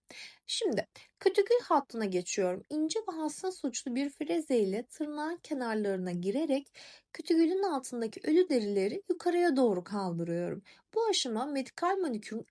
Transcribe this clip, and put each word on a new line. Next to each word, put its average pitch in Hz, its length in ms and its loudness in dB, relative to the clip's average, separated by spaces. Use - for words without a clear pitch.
Şimdi 320 400 -2
kütükül 403 420 4
hattına 262 420 0
geçiyorum. 180 680 -2
İnce 311 300 -2
ve 403 120 -6
hassas 320 520 -6
uçlu 247 300 -4
bir 285 160 -2
freze 302 480 0
ile 202 240 0
tırnağın 302 540 -6
kenarlarına 214 760 -2
girerek 262 600 -2
kütükülün 330 500 2
altındaki 247 640 -4
ölü 359 240 6
derileri 214 600 2
yukarıya 349 480 2
doğru 208 280 4
kaldırıyorum. 175 760 -2
Bu 453 160 2
aşama 247 360 0
medikal 302 500 -2
manikürün 233 540 -4